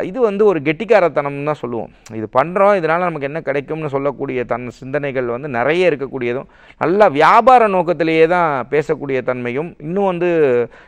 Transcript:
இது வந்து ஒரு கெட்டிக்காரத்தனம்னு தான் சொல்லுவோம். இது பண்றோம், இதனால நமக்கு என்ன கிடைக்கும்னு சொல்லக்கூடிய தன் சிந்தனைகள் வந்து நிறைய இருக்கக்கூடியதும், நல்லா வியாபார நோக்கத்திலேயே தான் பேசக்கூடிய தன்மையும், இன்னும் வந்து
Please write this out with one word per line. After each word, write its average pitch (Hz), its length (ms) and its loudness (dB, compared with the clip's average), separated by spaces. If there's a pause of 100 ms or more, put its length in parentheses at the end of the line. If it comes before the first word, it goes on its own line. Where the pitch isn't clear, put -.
இது 190 100 -10 (120)
வந்து 202 120 0 (100)
ஒரு 165 60 0 (120)
கெட்டிக்காரத்தனம்னு 151 760 0
தான் 151 160 -4
சொல்லுவோம். 120 280 -8 (260)
இது 107 80 -6 (120)
பண்றோம், 196 420 2
இதனால 165 300 -2
நமக்கு 143 200 -6
என்ன 160 100 -8 (100)
கிடைக்கும்னு 147 460 -4
சொல்லக்கூடிய 139 300 -4 (260)
தன் 123 140 -6 (120)
சிந்தனைகள் 131 560 -4
வந்து 143 220 -8
நிறைய 160 340 2
இருக்கக்கூடியதும், 131 580 -4 (340)
நல்லா 196 240 4 (120)
வியாபார 220 560 6
நோக்கத்திலேயே 160 600 2
தான் 170 160 2 (220)
பேசக்கூடிய 139 460 -2 (100)
தன்மையும், 127 420 -6 (160)
இன்னும் 196 240 -2
வந்து 175 180 -2 (580)